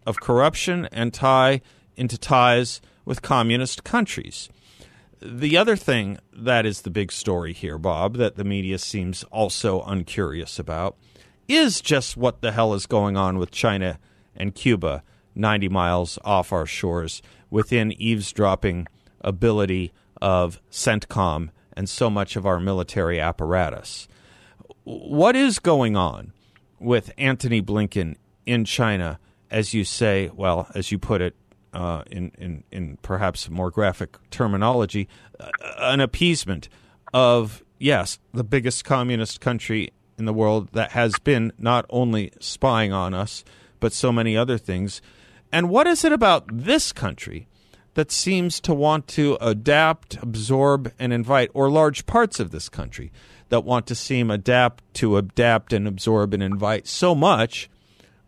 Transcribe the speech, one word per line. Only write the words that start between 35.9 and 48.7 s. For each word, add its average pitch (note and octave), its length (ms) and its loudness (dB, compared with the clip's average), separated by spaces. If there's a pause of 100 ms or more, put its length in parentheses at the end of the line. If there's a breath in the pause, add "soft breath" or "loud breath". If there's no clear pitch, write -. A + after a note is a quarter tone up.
appeasement C3+ 680 0 (440 soft breath)
of, A#2+ 500 4 (160)
yes, B2+ 400 0 (140)
the B2 100 -4
biggest A#2+ 420 -2
communist B2 560 -2
country A2+ 520 -4 (260)
in A2 60 -6
the A2 80 -2
world G#2+ 400 2
that A2+ 200 -2
has A#2 280 0
been A#2 380 2
not A#2+ 300 2
only A#2 520 0
spying A2+ 520 0
on F#2 220 -2
us, G2 300 -6 (340 soft breath)
but A2+ 140 0
so - 180 0
many A2+ 260 2
other A#2+ 220 0
things. G2 420 -6 (520 soft breath)
And E3+ 180 2
what C4+ 160 4
is E4+ 180 2
it - 80 6
about G3+ 400 4
this F#3 400 0
country - 540 -8 (480 soft breath)
that D3+ 180 0
seems F3+ 480 0
to E3+ 140 0